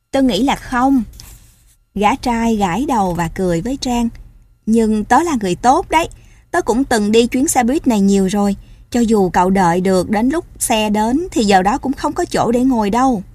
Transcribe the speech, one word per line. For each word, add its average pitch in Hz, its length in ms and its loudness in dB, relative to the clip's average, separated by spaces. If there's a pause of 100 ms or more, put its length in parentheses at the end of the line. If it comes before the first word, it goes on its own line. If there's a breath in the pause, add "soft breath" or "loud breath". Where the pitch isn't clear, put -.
(100)
"Tôi 269 120 0
nghĩ 226 200 0
là 262 140 0
không." 262 460 0 (920 loud breath)
Gã 208 200 0
trai 233 420 -2
gãi 202 300 -2
đầu 202 280 0
và 170 140 -4
cười 175 320 -2
với 254 200 -6
Trang. 240 280 -2 (580)
"Nhưng 214 380 2
tớ 247 180 4
là 330 180 -2
người 185 140 -2
tốt 277 360 2
đấy. 339 180 0 (420 soft breath)
Tớ 349 120 -2
cũng 247 220 0
từng 214 280 0
đi 233 140 4
chuyến 262 220 -2
xe 247 160 0
buýt 269 220 -2
này 220 140 2
nhiều 196 260 2
rồi. 202 300 -2 (340 soft breath)
Cho 240 100 -2
dù 208 300 2
cậu 185 200 2
đợi 185 300 2
được 185 300 0
đến 214 180 0
lúc 320 160 -2 (140)
xe 214 320 -2
đến 233 400 0
thì 277 140 0
giờ 196 180 4
đó 214 160 0
cũng 269 140 -4
không 311 200 -4
có 349 120 -6
chỗ 214 280 -2
để 240 80 0
ngồi 233 300 0
đâu." 240 320 0 (120)